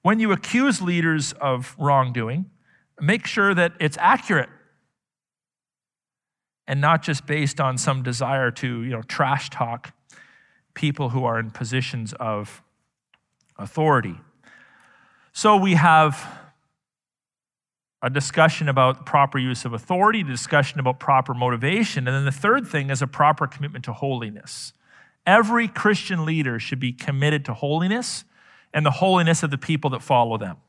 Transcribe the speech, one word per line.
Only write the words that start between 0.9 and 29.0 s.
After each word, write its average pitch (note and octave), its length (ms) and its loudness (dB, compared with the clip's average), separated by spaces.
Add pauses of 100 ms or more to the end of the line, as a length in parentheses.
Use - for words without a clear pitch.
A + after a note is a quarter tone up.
of B2+ 460 -4
wrongdoing, C3 680 0 (520)
make F#3 260 0
sure G3+ 280 2
that F3 260 2
it's D3+ 200 -2
accurate F3+ 500 2 (2250)
and C#3 140 -2
not D#3+ 220 4
just C#3+ 220 -4
based D3 360 -2
on C3 160 -2
some C3 260 -2
desire B2+ 480 -2
to, A#2+ 320 -6
you B2+ 80 -6
know, A2+ 100 -6
trash C#3 480 -2
talk A#2 440 -8 (800)
people C#3+ 360 -2
who B2 140 -2
are A#2 160 0
in A2+ 120 -6
positions A#2+ 600 -6
of G#2+ 480 -8 (960)
authority. A2+ 580 0 (1160)
So G#3+ 260 4
we F#3+ 160 4
have D#3 680 4 (1600)
a B2+ 80 -2
discussion D3+ 600 2
about C3 280 4
the - 60 -20
proper C#3 340 2
use B2+ 280 -4
of A#2 80 -4
authority, F#3+ 500 2
the C#3 80 -6
discussion D3 480 0
about B2+ 200 0
proper C3 340 2
motivation, B2+ 720 -2
and B2+ 80 0
then C#3 100 0
the C3+ 60 0
third A#3 360 0
thing C#3 220 -4
is C3+ 120 -2
a C3 60 -2
proper D3 400 2
commitment C#3+ 380 -10
to A2+ 80 -8
holiness. A#2 800 -8 (520)
Every A3+ 420 4
Christian G3 560 0
leader D3 360 -2
should B2+ 200 -6
be B2 140 -4
committed C#3+ 520 -2
to A#2 80 -6
holiness F3 720 -2 (480)
and D3+ 120 0
the C#3 60 4
holiness F3 520 2